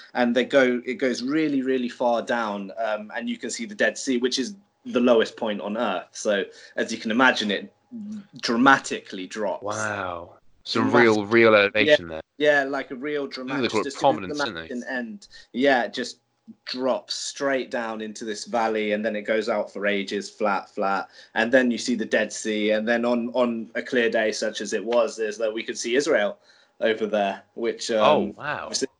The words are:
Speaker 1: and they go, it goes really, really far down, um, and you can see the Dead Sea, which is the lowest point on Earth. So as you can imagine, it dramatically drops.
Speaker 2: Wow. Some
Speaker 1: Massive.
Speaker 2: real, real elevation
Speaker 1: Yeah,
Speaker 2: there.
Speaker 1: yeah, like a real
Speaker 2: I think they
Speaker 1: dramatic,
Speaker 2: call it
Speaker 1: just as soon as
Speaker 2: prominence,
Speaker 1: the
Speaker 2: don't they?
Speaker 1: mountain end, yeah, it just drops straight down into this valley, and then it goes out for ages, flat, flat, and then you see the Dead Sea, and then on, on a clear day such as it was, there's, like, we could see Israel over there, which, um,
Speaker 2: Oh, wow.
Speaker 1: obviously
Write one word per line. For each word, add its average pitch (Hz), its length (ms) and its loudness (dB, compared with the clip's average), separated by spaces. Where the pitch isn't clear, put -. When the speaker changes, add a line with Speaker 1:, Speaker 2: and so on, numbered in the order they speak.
Speaker 1:
and 120 200 2
they 123 100 4
go, 123 400 4
it 127 100 -4
goes 120 280 0
really, 143 400 0
really 127 260 0
far 120 320 0
down, 104 520 -2
um, 107 320 -4
and 120 120 -6
you 120 100 -6
can 127 100 -8
see 113 160 -6
the 104 120 -12
Dead 107 200 2
Sea, 127 220 -2
which 127 220 0
is 104 160 -6
the 120 140 0
lowest 120 360 4
point 104 240 -4
on 104 160 -6
Earth. 101 360 -4
So 101 320 0
as 113 160 -4
you 110 60 -6
can 110 140 -4
imagine, 123 400 4
it 98 200 -4
dramatically 117 880 2
drops. 101 360 -6
Speaker 2:
Wow. 101 720 -6
Some 113 280 0
Speaker 1:
Massive. 120 80 8
Speaker 2:
real, 110 260 6
real 113 280 8
elevation 101 520 4
Speaker 1:
Yeah, 80 60 -10
Speaker 2:
there. 78 100 -10
Speaker 1:
yeah, 147 260 4
like 135 260 -6
a 139 60 -10
real 143 260 -6
Speaker 2:
I 135 40 -6
think - 100 -12
they 127 80 -10
Speaker 1:
dramatic, 131 280 -2
Speaker 2:
call 107 80 2
it - 40 -2
Speaker 1:
just 135 120 -8
as - 40 -10
soon 143 100 4
as - 40 2
Speaker 2:
prominence, 98 240 -6
Speaker 1:
the 143 60 -2
Speaker 2:
don't 107 100 -6
they? 82 60 -8
Speaker 1:
mountain 120 280 -10
end, 120 400 -8
yeah, 127 320 4
it 104 80 -8
just - 260 -8
drops 127 480 -2
straight 139 560 -4
down 113 300 -6
into 107 240 -10
this 107 220 -8
valley, 110 460 0
and 107 120 -2
then 110 120 -2
it 104 60 -6
goes 110 260 0
out 104 240 -2
for 101 140 -4
ages, 101 440 -2
flat, 101 380 -2
flat, 98 400 -2
and 113 180 2
then 127 180 6
you 113 80 -2
see 120 160 -2
the 110 100 -4
Dead 107 280 0
Sea, 107 400 -2
and 107 140 0
then 117 180 2
on, 120 300 0
on 117 400 0
a 120 80 -4
clear 117 280 0
day 107 220 0
such 107 280 -4
as 104 120 -6
it 101 120 -2
was, 113 320 2
there's, 107 220 -4
like, 110 140 -2
we 113 100 -6
could 110 160 -8
see 117 180 -4
Israel 120 420 0
over 110 260 0
there, 101 360 0
which, 117 360 -4
um, 113 140 2
Speaker 2:
Oh, 147 140 6
wow. 135 280 -8
Speaker 1:
obviously 76 240 -4